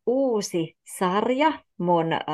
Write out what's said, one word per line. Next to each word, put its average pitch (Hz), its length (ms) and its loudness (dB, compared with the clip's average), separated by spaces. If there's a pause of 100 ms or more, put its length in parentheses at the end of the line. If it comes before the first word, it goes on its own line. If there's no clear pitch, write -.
uusi 220 720 -2 (220)
sarja, 247 520 2 (260)
mun, 170 360 2
äh, - 80 -2 (120)